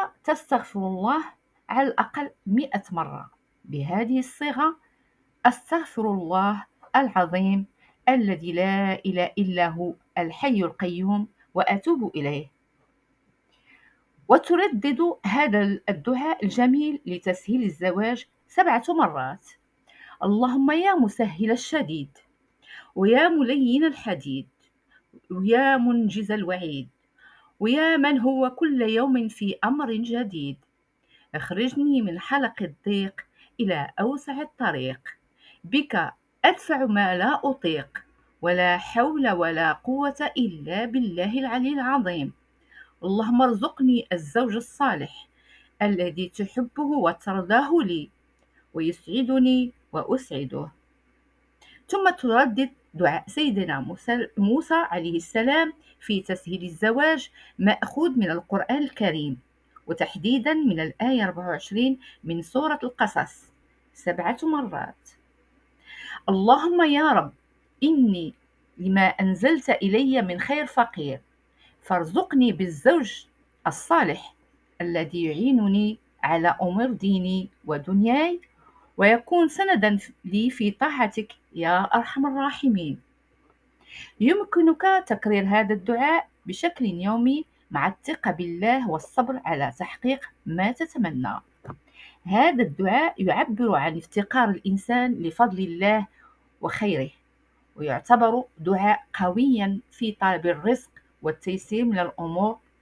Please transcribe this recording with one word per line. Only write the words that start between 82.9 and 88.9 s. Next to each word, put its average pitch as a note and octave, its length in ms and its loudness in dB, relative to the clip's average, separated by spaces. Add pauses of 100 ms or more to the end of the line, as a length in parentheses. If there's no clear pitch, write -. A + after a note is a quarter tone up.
يمكنك F4+ 840 4
تكرير G#3 380 0
هذا G#3 300 2
الدعاء C4 540 0 (180)
بشكل C4 380 -4
يومي A3+ 600 0 (260)
مع D3+ 180 0
الثقة A3 420 -6
بالله F3+ 600 -2